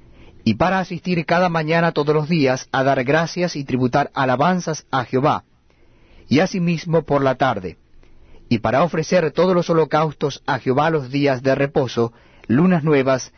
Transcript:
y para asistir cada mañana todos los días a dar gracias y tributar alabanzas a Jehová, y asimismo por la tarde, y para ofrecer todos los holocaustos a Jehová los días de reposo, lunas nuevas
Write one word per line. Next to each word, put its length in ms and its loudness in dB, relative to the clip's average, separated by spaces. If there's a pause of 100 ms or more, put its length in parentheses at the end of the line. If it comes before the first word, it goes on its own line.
(440)
y 100 4
para 240 0
asistir 480 -4
cada 220 2
mañana 440 0
todos 220 0
los 140 -2
días 420 0
a 140 0
dar 180 2
gracias 540 -2
y 80 -6
tributar 500 0
alabanzas 760 -2
a 140 -2
Jehová, 400 0 (840)
y 100 2
asimismo 640 0
por 200 0
la 140 2
tarde, 420 -2 (680)
y 100 0
para 260 0
ofrecer 480 -2
todos 220 2
los 160 0
holocaustos 760 -2
a 120 -2
Jehová 320 0
los 200 -4
días 320 0
de 120 2
reposo, 580 0 (340)
lunas 380 2
nuevas 540 2